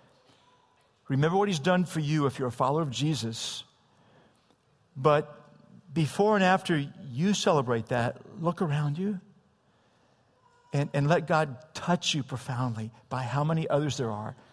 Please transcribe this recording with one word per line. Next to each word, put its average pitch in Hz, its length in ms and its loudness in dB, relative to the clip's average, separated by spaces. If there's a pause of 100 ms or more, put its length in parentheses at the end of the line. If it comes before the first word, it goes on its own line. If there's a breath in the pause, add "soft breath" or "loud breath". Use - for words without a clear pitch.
(1080 soft breath)
Remember 151 280 2
what 202 120 4
he's 175 100 -2
done 180 260 2
for 160 160 -4
you 151 240 0
if 127 140 0
you're 127 100 -2
a 117 40 -4
follower 143 280 0
of 147 100 -2
Jesus. 113 760 -4 (1300 soft breath)
But 147 440 2 (520)
before 196 440 2
and 190 80 4
after 185 380 2 (300)
you 180 220 0
celebrate 127 540 2
that, 120 320 -2 (200)
look 170 220 -2
around 147 340 0
you 190 240 -4 (1500 soft breath)
and, 143 220 0
and 143 120 2
let 165 200 2
God 156 300 0 (180)
touch - 400 0
you 143 80 -2
profoundly 117 680 -6 (200 soft breath)
by 127 120 -4
how 131 220 -2
many 160 240 0
others 143 280 0
there 117 140 -4
are 107 240 -8 (180 soft breath)